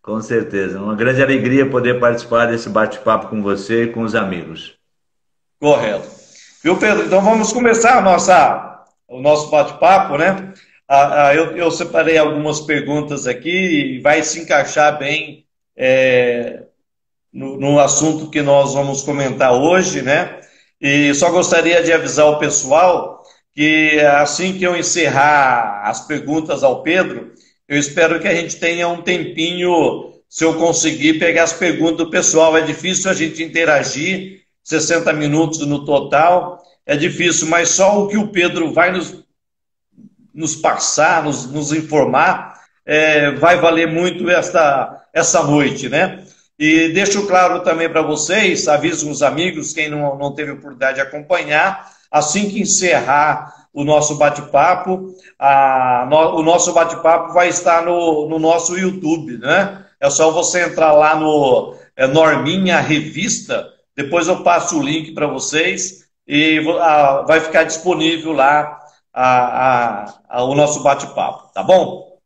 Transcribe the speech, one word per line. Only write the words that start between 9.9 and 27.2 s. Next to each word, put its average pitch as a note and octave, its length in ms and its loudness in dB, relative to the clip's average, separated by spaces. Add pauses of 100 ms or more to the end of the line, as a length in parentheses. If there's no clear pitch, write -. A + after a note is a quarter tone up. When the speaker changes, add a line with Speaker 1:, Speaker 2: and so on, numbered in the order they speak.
Speaker 2:
né? F#3 360 -2 (360)
Ah, C#3+ 400 4
ah, C#3+ 60 4
eu, D#3 220 0
eu E3+ 140 0
separei D#3+ 460 0
algumas D3+ 440 0
perguntas C#3+ 640 -4
aqui D3 720 -2
e A#2+ 40 -10
vai D3+ 220 2
se E3 180 -6
encaixar D3 580 0
bem, D3+ 460 -8 (320)
é, B2+ 840 0 (720)
no, C3+ 260 -12
no C#3+ 220 4
assunto D3+ 500 0
que D3+ 120 -2
nós C#3 320 2
vamos C#3 280 -4
comentar C3+ 500 0
hoje, C#3+ 500 2
né? D#3 380 -2 (400)
E C#3+ 340 2
só E3+ 160 2
gostaria E3+ 520 2
de E3 100 0
avisar D3+ 340 2
o D3+ 120 2
pessoal D3+ 800 0 (360)
que D#3 460 2
assim D3 560 2
que F#3 80 -4
eu F3+ 120 -2
encerrar C3+ 1080 0
as A2+ 220 -6
perguntas D3+ 560 -4
ao B2+ 200 0
Pedro, D#3+ 500 -4 (360)